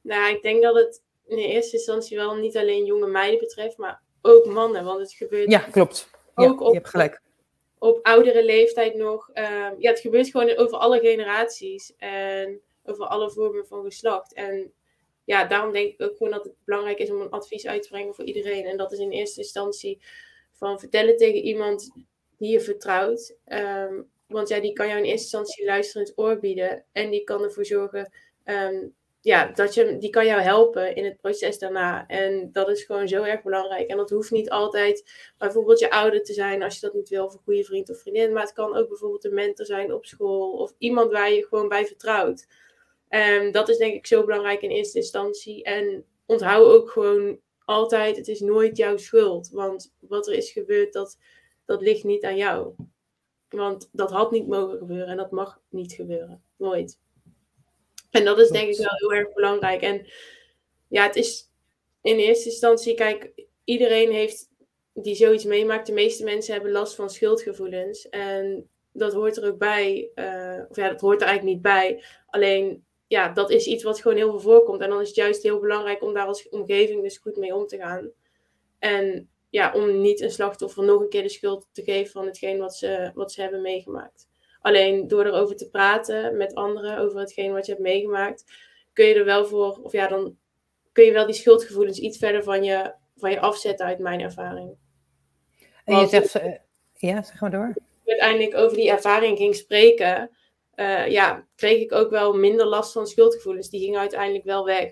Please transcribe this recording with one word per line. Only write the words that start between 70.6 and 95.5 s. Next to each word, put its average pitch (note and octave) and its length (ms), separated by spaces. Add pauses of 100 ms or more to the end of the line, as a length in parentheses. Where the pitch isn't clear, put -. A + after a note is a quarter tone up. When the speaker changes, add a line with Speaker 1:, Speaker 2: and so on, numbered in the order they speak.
Speaker 1:
of - 60
ja, F#3+ 140
dat - 120
hoort G3+ 200
er F#3 60
eigenlijk G3 280
niet F3 80
bij. F#3+ 400 (240)
Alleen, G3 580 (220)
ja, F#3+ 220
dat G3 200
is A3+ 160
iets A3+ 180
wat G#3+ 180
gewoon G#3+ 160
heel G#3+ 120
veel G#3 100
voorkomt. G#3+ 420
En G3 80
dan G3+ 120
is G3+ 60
het - 80
juist G#3 280
heel G#3 160
belangrijk G3+ 420
om G#3 120
daar G3+ 140
als G3+ 220
omgeving G#3 520
dus G3 160
goed G#3 200
mee F#3+ 180
om G3+ 120
te G3+ 100
gaan. F#3 340 (680)
En G3 500 (200)
ja, G3+ 240
om G#3 280
niet G3+ 200
een G#3+ 100
slachtoffer G3+ 520
nog G3+ 180
een G#3 80
keer G3+ 140
de G3+ 60
schuld G3 420
te G3+ 120
geven G3 280
van G3 140
hetgeen F#3+ 320
wat F#3+ 180
ze, F#3+ 380
wat G3 180
ze G3+ 100
hebben F#3+ 200
meegemaakt. - 680 (340)
Alleen G3 460
door G#3 180
erover G3+ 300
te - 140
praten A3 680
met G3 180
anderen G#3 420
over G3+ 220
hetgeen G3 340
wat G3 120
je G3+ 60
hebt G3 120
meegemaakt, G3+ 600 (500)
kun A3 120
je G#3+ 80
er G#3 120
wel G3+ 200
voor, G3+ 380
of - 80
ja, G3 160
dan F#3+ 300 (540)
kun A#3 120
je A3 80
wel G#3+ 140
die G#3+ 100
schuldgevoelens G#3 640
iets G#3+ 180
verder G#3 260
van G3 200
je, F#3+ 300 (240)
van G3 140
je G3 80
afzetten G3+ 460
uit F3+ 140
mijn F3+ 200
ervaring. F3+ 500 (1120)